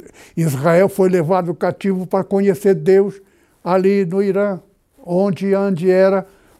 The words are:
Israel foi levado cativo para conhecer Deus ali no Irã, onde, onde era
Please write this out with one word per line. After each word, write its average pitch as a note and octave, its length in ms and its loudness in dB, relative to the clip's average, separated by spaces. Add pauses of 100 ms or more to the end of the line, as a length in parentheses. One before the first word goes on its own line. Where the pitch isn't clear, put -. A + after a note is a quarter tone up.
(360)
Israel E3 540 2
foi F#3+ 180 0
levado F3+ 460 -2
cativo F#3 540 -4
para F#3+ 160 -2
conhecer G3 500 0
Deus F#3+ 480 0 (420)
ali F#3+ 400 0
no F#3+ 180 -2
Irã, G3 380 -2 (460)
onde, F#3+ 500 -2
onde F#3+ 340 0
era F#3+ 380 2 (320)